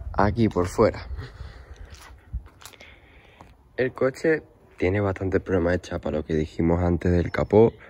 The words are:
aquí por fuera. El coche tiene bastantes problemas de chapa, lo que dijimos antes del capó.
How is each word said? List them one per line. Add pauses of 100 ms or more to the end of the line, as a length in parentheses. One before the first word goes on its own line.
(120)
aquí
por
fuera. (2750)
El
coche (340)
tiene
bastantes
problemas
de
chapa,
lo
que
dijimos
antes
del
capó. (160)